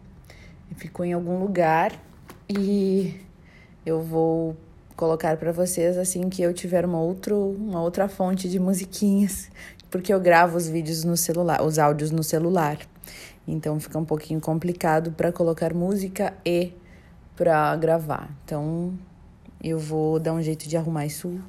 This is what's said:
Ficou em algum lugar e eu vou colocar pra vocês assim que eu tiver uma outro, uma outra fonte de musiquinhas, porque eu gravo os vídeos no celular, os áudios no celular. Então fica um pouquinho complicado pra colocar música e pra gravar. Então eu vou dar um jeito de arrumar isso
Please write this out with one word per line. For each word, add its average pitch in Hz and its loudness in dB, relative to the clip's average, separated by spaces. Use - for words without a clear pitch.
Ficou - -8
em 175 -2
algum 175 -2
lugar 180 2
e 196 0
eu 160 0
vou 160 0
colocar 160 2
pra 160 -2
vocês 180 0
assim 180 -2
que 185 -4
eu 175 2
tiver 180 0
uma 170 0
outro, 196 0
uma 196 -4
outra 180 0
fonte 185 -2
de 185 -2
musiquinhas, 190 0
porque 185 -2
eu 196 4
gravo 175 6
os 170 0
vídeos 160 -2
no 170 2
celular, 170 0
os 156 2
áudios 151 4
no 160 0
celular. 160 0
Então 156 -4
fica 156 -6
um 160 -2
pouquinho 156 -4
complicado 165 0
pra 170 0
colocar 165 0
música 190 -2
e 175 0
pra 151 4
gravar. 160 0
Então 170 -4
eu 160 -2
vou 156 0
dar 160 0
um 165 0
jeito 156 -4
de 160 0
arrumar 156 -2
isso 175 -8